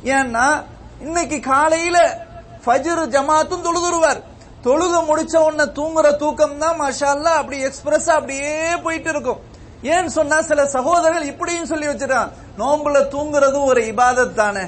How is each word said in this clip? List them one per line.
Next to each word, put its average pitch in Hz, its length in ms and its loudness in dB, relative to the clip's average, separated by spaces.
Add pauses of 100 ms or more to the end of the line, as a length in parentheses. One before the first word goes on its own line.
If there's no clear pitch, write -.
ஏன்னா 254 420 0 (540)
இன்னைக்கு 302 400 -4
காலையில 320 580 2 (600)
ஃபஜ்ர் 294 500 0
ஜமாத்தும் 311 560 0
தொழுதுருவார். 339 540 0 (420)
தொழுது 330 400 2
முடிச்ச 320 360 0
உடனே 302 340 2
தூங்குற 302 440 2
தூக்கம் 294 420 -2
தான் 320 220 -2
மாஷா 277 300 -2
அல்லாஹ் 302 300 2
அப்படி 254 200 -6
எக்ஸ்பிரஸ் 285 500 -2
அப்படியே 285 440 0 (220)
போயிட்டு 330 340 -4
இருக்கும். 254 320 -4 (420)
ஏன்னு 339 220 0
சொன்னா, 302 360 0
சில 294 260 0
சகோதரர்கள் 320 600 0
இப்படியும் 339 380 -6
சொல்லி 302 220 -4
வச்சிருக்கான், 247 440 -2 (260)
"நோம்புல 285 500 2
தூங்குறது 277 560 0
ஒரு 254 200 4
இபாதத் 247 500 2
தானே 202 340 -2